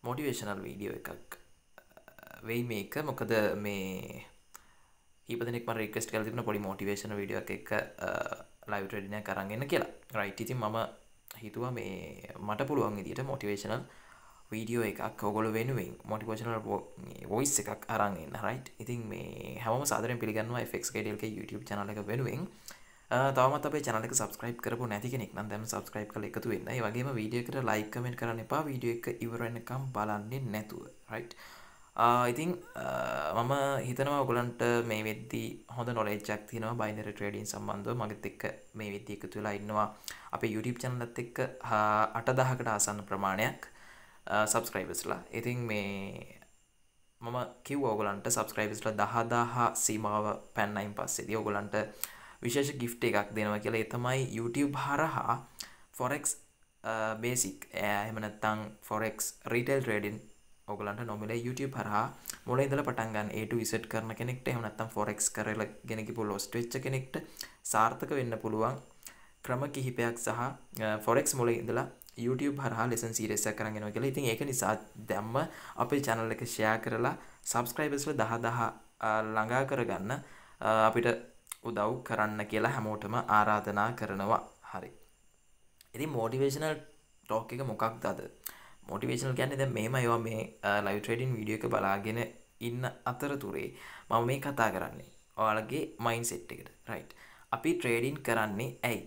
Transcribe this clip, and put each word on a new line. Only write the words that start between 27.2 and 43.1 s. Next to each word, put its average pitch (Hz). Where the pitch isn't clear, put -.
එකට 120
ලයික්, 110
කමෙන්ට් 123
කරන්න 117
එපා. 139
වීඩියෝ 123
එක -
ඉවර 117
වෙනකම් 120
බලන්නේ 107
නැතුව. 107
රයිට්. 117
අ, 123
ඉතින්, 160
අ, 64
මම 131
හිතනවා 139
ඔයගොල්ලන්ට 120
මේ 110
වෙද්දි 113
හොඳ 120
නොලෙජ් 107
එකක් 107
තියෙනවා 113
බයිනරි 107
ට්‍රේඩින් 104
සම්බන්ධව. 104
මගෙත් 104
එක්ක -
මේ 107
වෙද්දි 101
එකතු 101
වෙලා 104
ඉන්නවා 104
අපේ 113
YouTube 120
චැනල් 123
එකත් 120
එක්ක, 120
අ, 110
අටදහකට 127
ආසන්න 104
ප්‍රමාණයක්, 98